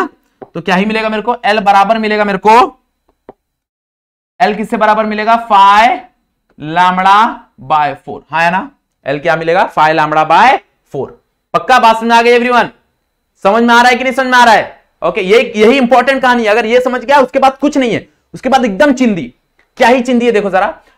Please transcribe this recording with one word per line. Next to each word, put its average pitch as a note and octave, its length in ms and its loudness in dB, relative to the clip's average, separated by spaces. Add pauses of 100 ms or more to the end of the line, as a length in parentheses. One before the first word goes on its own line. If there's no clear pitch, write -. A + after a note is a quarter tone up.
(540)
तो E3+ 80 -10
क्या F3+ 140 -4
ही F#3+ 100 0
मिलेगा A3 240 -4
मेरे A3 120 -6
को, A#3 120 -4 (140)
L G#3+ 160 0
बराबर G3 360 2
मिलेगा G#3+ 260 -2
मेरे G3+ 120 -4
को, G#3+ 180 2 (1800)
L G3 180 0
किससे A3 200 -6
बराबर G#3+ 280 0
मिलेगा, G#3+ 320 -2 (100)
five G#3 500 4 (640)
lambda F3+ 580 0 (460)
by D3+ 240 -2 (180)
four, A2+ 160 -16 (100)
हाँ D#3+ 120 -2
या E3+ 60 2
ना? G#3+ 200 -6 (360)
L D3 160 -6
क्या D#3+ 140 -2
मिलेगा, E3 380 -2
five D#3 220 0
lambda D#3 340 0
by F#3 180 4 (460)
four। C3 160 -8 (440)
पक्का B3 260 0
बात A3+ 200 0
समझ A#3 120 -4
आ A#3 100 2
गई A#3+ 180 2
everyone? A#3+ 300 -2 (720)
समझ A3 200 2
में A#3+ 120 2
आ A#3+ 60 4
रहा B3 80 4
है B3+ 60 2
कि B3 80 -6
नहीं B3+ 100 -4
समझ B3+ 140 -4
में B3+ 120 0
आ A#3+ 40 6
रहा A#3 100 4
है? - 300 -2 (180)
ओके, F3 200 -4
ये, G3 180 2 (160)
यही A3 220 4
इंपॉर्टेंट B3+ 440 0
कहानी B3 220 0
है। G#3 60 -2
अगर A3 160 0
ये A#3 160 0
समझ B3 220 -4
गया C#4 180 2
उसके C4 180 -4
बाद C4+ 180 0
कुछ D4 200 -2
नहीं A#3+ 160 -2
है, - 140 -8 (260)
उसके - 160 -8
बाद B3+ 160 0
एकदम B3 280 2
चिंदी। G#3+ 400 -4 (440)
क्या B3 100 2
ही B3 140 2
चिंदी A#3+ 240 -2
है, A#3+ 60 0
देखो G3+ 180 0
जरा, F#3 180 -2 (300)